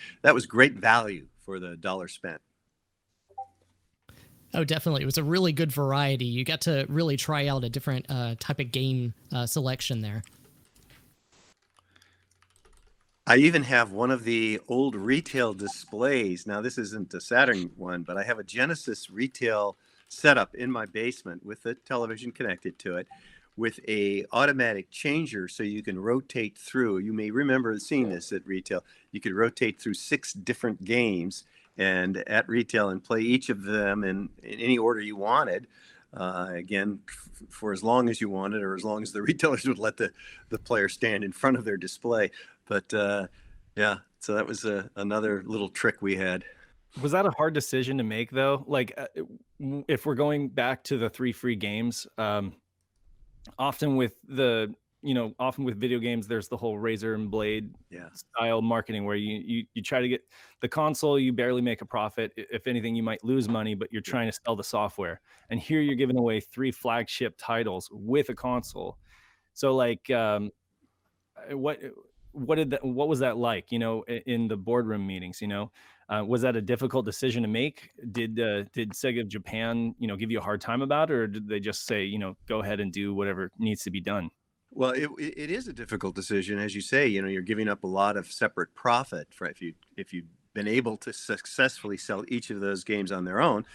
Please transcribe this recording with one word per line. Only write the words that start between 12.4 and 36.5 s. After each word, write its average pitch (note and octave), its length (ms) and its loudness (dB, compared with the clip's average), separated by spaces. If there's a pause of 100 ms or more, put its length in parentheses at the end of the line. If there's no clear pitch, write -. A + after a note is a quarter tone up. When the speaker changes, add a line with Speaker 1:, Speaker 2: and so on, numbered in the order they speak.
Speaker 1:
I A#2 80 12
even D3+ 260 8
have A#2+ 300 6
one A#2 180 2
of B2 140 0
the A2 420 2
old B2+ 300 0
retail A#2+ 580 2
displays. G#2 920 0
Now, G#2 120 -2
this A#2+ 180 -4
isn't G#2 360 -6
a F2 60 -8
Saturn A#2+ 560 4
one, F2+ 260 -6
but F2 140 -6
I G2 80 -2
have A2+ 160 -2
a - 20 -8
Genesis B2 640 -2
retail G#2+ 680 -2 (320)
setup B2+ 480 6
in B2 120 -4
my A#2 160 -2
basement G#2 640 -6
with G#2 160 -12
the A#2 140 -6
television A#2+ 560 -4
connected F#2 480 -4
to F2+ 160 -4
it, F#2 100 -4 (500)
with A2+ 300 -2
a G2+ 460 0
automatic A#2+ 580 2
changer C#3+ 560 -2
so - 160 -6
you G#2 220 -4
can F#2+ 120 -6
rotate A2+ 640 -2
through. A#2 400 0
You G#2+ 140 -2
may G#2+ 180 -4
remember B2+ 480 2
seeing B2+ 300 0
this F2 240 -6
at F#2+ 120 -4
retail. F#2+ 400 -4 (280)
You G#2+ 80 -6
could G2 140 -4
rotate A2 460 2
through G#2 140 -4
six - 380 -4
different G2+ 520 -4
games, G2 600 0 (340)
and F#2 400 2 (100)
at A2 180 2
retail, A2+ 440 2
and F#2 120 -4
play A2+ 180 0
each B2 280 2
of G2+ 140 -2
them G2+ 420 2
in, F#2+ 240 0 (140)
in G#2+ 180 -10
any A#2+ 160 4
order A2+ 240 4
you G#2 160 -8
wanted. A2 500 2 (460)
Uh, F#2 380 -4